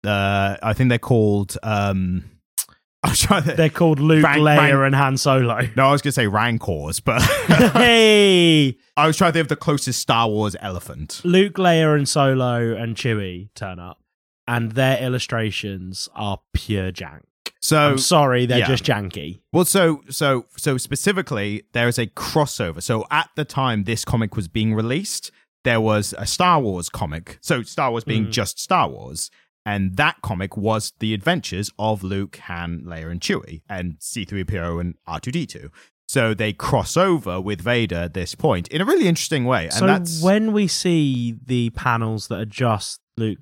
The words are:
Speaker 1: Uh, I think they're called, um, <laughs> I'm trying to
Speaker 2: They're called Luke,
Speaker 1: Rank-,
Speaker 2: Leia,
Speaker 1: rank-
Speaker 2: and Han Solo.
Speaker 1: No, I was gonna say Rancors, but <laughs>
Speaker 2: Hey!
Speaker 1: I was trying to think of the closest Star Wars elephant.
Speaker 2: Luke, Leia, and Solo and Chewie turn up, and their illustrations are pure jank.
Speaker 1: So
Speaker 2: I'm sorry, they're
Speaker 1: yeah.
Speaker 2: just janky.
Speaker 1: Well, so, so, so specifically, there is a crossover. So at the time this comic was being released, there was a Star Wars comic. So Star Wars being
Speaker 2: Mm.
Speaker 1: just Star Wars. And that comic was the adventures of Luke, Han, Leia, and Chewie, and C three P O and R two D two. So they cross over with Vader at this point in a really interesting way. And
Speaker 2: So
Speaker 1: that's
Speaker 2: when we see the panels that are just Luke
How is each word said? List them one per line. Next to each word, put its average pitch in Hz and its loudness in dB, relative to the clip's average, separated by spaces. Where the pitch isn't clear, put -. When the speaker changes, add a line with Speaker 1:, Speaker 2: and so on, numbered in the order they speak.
Speaker 1:
Uh, 98 0
I 110 -2
think 127 2
they're 120 2
called, 104 2
um, 95 -2
<laughs> - -18
I'm - 0
trying 180 2
to 151 -2
Speaker 2:
They're 156 4
called 156 2
Luke, 156 6
Speaker 1:
Rank-, 151 4
Speaker 2:
Leia, 151 6
Speaker 1:
rank- 135 2
Speaker 2:
and 135 2
Han 135 2
Solo. 123 2
Speaker 1:
No, 135 4
I 139 6
was 143 2
gonna 143 -2
say 120 0
Rancors, 101 -2
but - 0
<laughs> 453 4
Speaker 2:
Hey! 202 6
Speaker 1:
I 147 4
was 160 2
trying 185 4
to 151 0
think 160 2
of 131 -12
the 147 0
closest 139 -2
Star 117 2
Wars 104 0
elephant. 85 -10
Speaker 2:
Luke, 185 4
Leia, 165 2
and 139 0
Solo 123 2
and 113 -6
Chewie 101 -4
turn 92 -12
up, 87 -18
and 117 -2
their 131 0
illustrations 107 -6
are 101 -6
pure 95 -4
jank. 78 -14
Speaker 1:
So 147 4
Speaker 2:
I'm 131 2
sorry, 131 4
they're 120 2
Speaker 1:
yeah. 120 2
Speaker 2:
just 127 0
janky. 98 -4
Speaker 1:
Well, 170 4
so, 170 2
so, 131 0
so 135 -2
specifically, 123 -4
there 120 2
is 120 0
a 113 -2
crossover. 92 -4
So 110 -2
at 151 0
the 151 -2
time 120 0
this 110 -4
comic 113 -2
was 90 -6
being 110 0
released, 123 -4
there 117 2
was 107 0
a 104 -8
Star 180 2
Wars 95 -4
comic. 82 -10
So 131 -2
Star 135 -4
Wars 117 -4
being 110 -2
Speaker 2:
Mm. 113 -8
Speaker 1:
just 107 -4
Star 156 0
Wars. 64 -12
And 98 -2
that 151 0
comic 92 -6
was 107 -2
the 110 -2
adventures 104 -4
of 107 -2
Luke, 98 -6
Han, 85 -8
Leia, 82 -12
and 87 -8
Chewie, 87 -6
and 90 -8
C - -10
three 98 -6
P 98 -6
O 85 -4
and 87 -4
R 80 -8
two 127 -10
D 160 -4
two. - -16
So 113 2
they 107 -2
cross - -2
over 139 0
with 95 -6
Vader 113 0
at 85 -4
this 90 -6
point 95 0
in - -4
a - 0
really 311 2
interesting 156 0
way. 117 0
And - -8
Speaker 2:
So - 0
Speaker 1:
that's 170 0
Speaker 2:
when 214 2
we 208 2
see 135 0
the 120 0
panels 113 -2
that 95 -6
are 110 -6
just 107 -2
Luke 110 -2